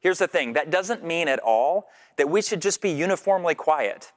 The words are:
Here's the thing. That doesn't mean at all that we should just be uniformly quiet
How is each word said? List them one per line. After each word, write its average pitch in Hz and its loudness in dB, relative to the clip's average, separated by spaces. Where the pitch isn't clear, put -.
Here's 180 2
the 185 0
thing. 131 -2
That 147 -2
doesn't 190 -2
mean 165 -2
at 135 2
all 131 0
that 143 2
we 196 2
should 196 -4
just 196 -2
be 196 0
uniformly 175 0
quiet 139 -2